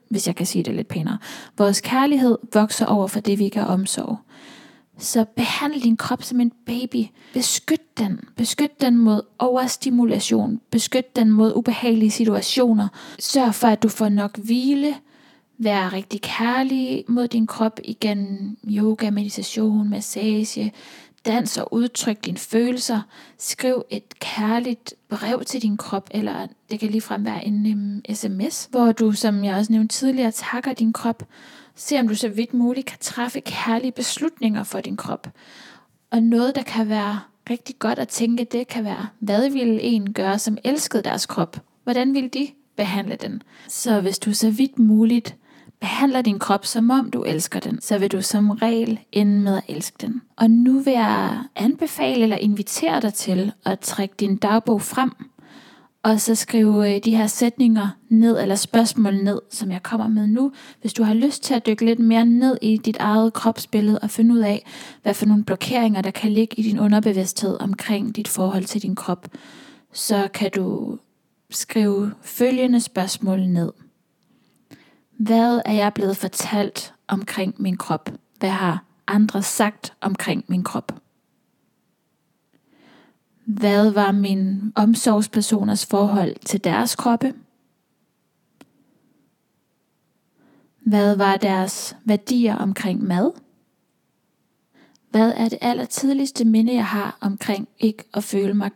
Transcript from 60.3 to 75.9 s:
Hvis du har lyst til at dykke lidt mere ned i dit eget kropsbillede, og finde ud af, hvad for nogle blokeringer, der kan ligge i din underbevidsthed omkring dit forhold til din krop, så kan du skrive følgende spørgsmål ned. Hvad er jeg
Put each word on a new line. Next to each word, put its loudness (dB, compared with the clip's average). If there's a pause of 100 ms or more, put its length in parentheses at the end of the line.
Hvis -4
du 2
har 4
lyst 0
til -2
at 0
dykke 2
lidt 4
mere 6
ned 4
i 2
dit -2
eget 2
kropsbillede, 0
og -4
finde 4
ud 6
af, 0 (380)
hvad 0
for 0
nogle 4
blokeringer, 0
der -2
kan -2
ligge 2
i 0
din 0
underbevidsthed 2
omkring -4
dit -6
forhold 0
til -6
din -4
krop, -6 (640)
så -2
kan -4
du -4 (520)
skrive 0 (100)
følgende 2
spørgsmål -2
ned. 0 (1500)
Hvad 2
er 0
jeg 2